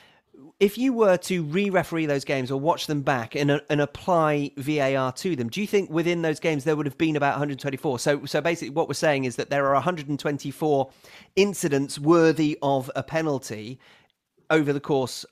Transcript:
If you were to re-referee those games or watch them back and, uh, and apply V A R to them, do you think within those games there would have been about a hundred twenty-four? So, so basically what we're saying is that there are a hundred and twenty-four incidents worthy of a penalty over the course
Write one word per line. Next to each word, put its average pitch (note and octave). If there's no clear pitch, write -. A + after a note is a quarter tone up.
If G3+
you C4
were G#3
to F3+
re-referee E3
those C#3+
games C3
or C3+
watch D#3+
them D3
back C3
and, C#3+
uh, C#3+
and D3
apply D3+
V C#3+
A C3+
R C3
to F3+
them, A#2+
do F3+
you G#3
think G3
within E3+
those D#3
games D#3
there D#3
would D3+
have C#3
been D#3+
about C#3
a B2+
hundred C#3+
twenty-four? C3+
So, C#3+
so D3+
basically E3
what D#3
we're C#3+
saying C#3
is A#2+
that -
there C#3+
are C#3
a C#3
hundred D#3+
and C#3+
twenty-four C#3+
incidents D3+
worthy D#3+
of C3+
a C3+
penalty C3
over D3+
the C#3
course C3+